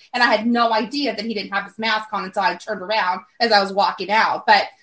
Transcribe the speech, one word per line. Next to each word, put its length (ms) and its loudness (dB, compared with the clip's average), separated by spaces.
and 80 0
I 60 4
had 180 0
no 260 2
idea 440 -2
that 100 -8
he 80 -4
didn't 180 -8
have 140 -4
his 140 -16
mask 340 -2
on 120 -4
until 180 -4
I 140 0
turned 260 -10
around 380 -2
as 120 2
I 80 6
was 140 0
walking 380 0
out." 340 2
But, 200 6